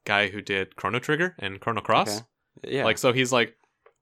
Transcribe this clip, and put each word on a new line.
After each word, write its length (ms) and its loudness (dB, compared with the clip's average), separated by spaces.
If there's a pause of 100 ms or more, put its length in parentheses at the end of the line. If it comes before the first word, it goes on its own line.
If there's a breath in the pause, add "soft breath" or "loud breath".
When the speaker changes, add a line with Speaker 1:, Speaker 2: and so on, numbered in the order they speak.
Speaker 1:
guy 240 2
who 140 -8
did 340 -4
Chrono 240 -2
Trigger 400 -2
and 220 -8
Chrono 200 -2
Cross. 360 2
Speaker 2:
Okay. 600 -12
Yeah. 60 0
Speaker 1:
Like, 140 2
so 160 2
he's, 180 2
like, 240 2 (460)